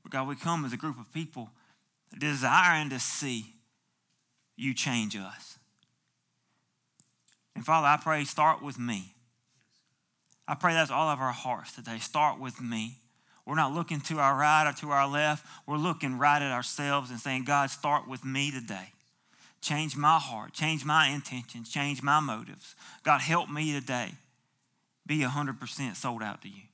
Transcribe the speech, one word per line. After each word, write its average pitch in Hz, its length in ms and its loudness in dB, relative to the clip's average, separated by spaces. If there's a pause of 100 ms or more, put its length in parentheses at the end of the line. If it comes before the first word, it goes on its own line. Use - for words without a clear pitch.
But - 100 -18
God, 135 160 -2
we 147 80 -4
come 165 300 -2
as 120 80 -4
a 120 40 -8
group 143 220 -6
of 113 140 -18
people 156 360 -8 (680)
desiring 147 720 4
to 131 100 -4
see 120 540 -4 (1040)
you 131 160 -4
change 113 420 -2
us. - 420 -12 (2000)
And 117 100 -8
Father, 156 220 4
I 143 80 8
pray, 151 300 0
start 156 360 4
with 139 160 -8
me. 110 360 -6 (1300)
I 147 100 -4
pray 165 180 2
that's 160 180 4
all 147 160 2
of 143 140 0
our 131 100 0
hearts 120 400 -6
today. 117 280 -10
Start 151 420 0
with 131 180 -10
me. 117 380 -6 (480)
We're 143 100 -4
not 147 180 2
looking 160 280 -4
to 156 180 -4
our 139 160 6
right 151 340 6
or 143 120 -2
to 147 80 -8
our 139 180 4
left. 147 380 0 (200)
We're 147 120 -2
looking 151 400 0
right 143 240 6
at 139 100 0
ourselves 135 580 -2
and 120 120 -8
saying, 131 240 -4
"God, 139 240 2
start 147 360 0
with 131 200 -10
me 139 260 -2
today. 110 400 -10 (680)
Change 147 360 -2
my 151 240 6
heart, 123 320 -8
change 151 320 -2
my 151 240 4
intentions, 127 640 -6
change 143 340 -4
my 143 160 4
motives. 120 560 -6 (280)
God, 143 180 4
help 160 280 2
me 151 220 -2
today 127 400 -2 (960)
be 151 180 0
a 127 60 0
hundred 135 280 -4
percent 123 400 -8
sold 120 240 -4
out 107 200 -6
to 104 80 -16
you." 98 140 -20 (100)